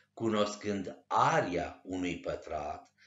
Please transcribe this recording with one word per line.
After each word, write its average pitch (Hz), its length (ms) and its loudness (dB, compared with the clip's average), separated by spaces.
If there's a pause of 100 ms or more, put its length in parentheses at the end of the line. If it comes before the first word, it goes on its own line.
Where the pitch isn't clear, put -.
(140)
cunoscând 104 920 0
aria 104 760 2
unui 90 360 -2
pătrat, 76 720 -6 (160)